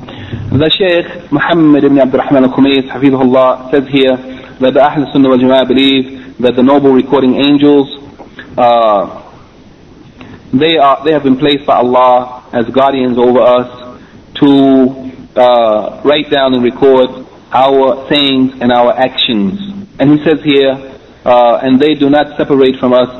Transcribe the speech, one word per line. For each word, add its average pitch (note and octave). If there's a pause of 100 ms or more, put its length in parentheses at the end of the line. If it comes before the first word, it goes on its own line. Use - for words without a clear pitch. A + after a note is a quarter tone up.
(500)
The C#3
Shaykh F3
Muhammad D3
ibn C#3
Abdul C3
Rahman C3
al-Khumays, C3
hafizahullah, C3
says C3+
here C3 (440)
that B2+
the D3
Ahl D3
Sunnah C3+
wal C3
Jama'ah B2+
believe C3+
that A#2+
the B2
noble C#3
recording B2+
angels, C#3+ (680)
uh, A2+ (1300)
they D#3
are, C#3
they D#3
have D3
been C3
placed C#3+
by B2+
Allah B2+ (100)
as A#2+
guardians B2+
over B2
us B2 (420)
to, C3+ (240)
uh, A#2
write D3
down C3+
and B2
record B2+ (420)
our C3
sayings C3+
and A#2+
our A#2+
actions. A2+ (400)
And D3
he -
says D#3
here, C#3 (520)
uh, B2
"And C3
they D3+
do C#3+
not D3
separate C3+
from B2
us B2 (120)